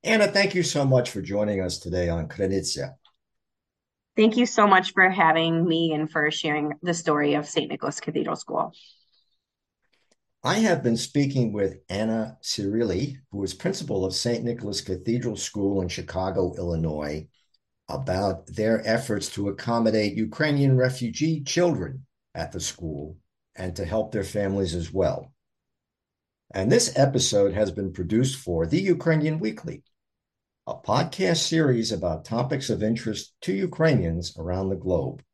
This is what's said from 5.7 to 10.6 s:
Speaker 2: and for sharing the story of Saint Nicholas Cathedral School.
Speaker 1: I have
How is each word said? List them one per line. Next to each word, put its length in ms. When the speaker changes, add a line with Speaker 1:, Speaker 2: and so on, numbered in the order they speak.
Speaker 2:
and 160
for 220
sharing 500
the 140
story 400
of 120
Saint 220
Nicholas 300
Cathedral 360
School. 380
Speaker 1:
I 120
have 260